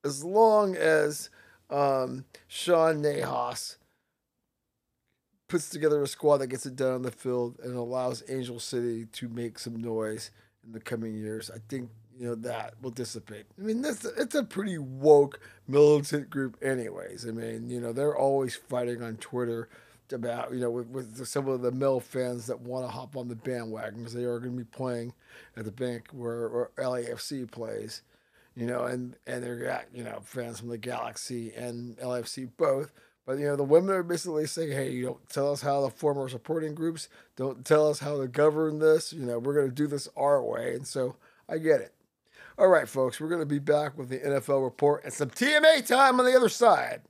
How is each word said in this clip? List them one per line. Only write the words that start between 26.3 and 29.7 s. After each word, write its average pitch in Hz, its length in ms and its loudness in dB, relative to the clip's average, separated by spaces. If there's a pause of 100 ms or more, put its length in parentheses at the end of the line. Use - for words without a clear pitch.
where 120 280 -2
L 127 180 -2
A 123 60 -4
F 120 180 -8
C 131 260 -8
plays, 110 580 -10 (500)
you 117 140 -6
know, 123 160 -4
and, 123 320 -6 (100)
and 127 180 -8
they're 120 140 -8
got, 127 340 -6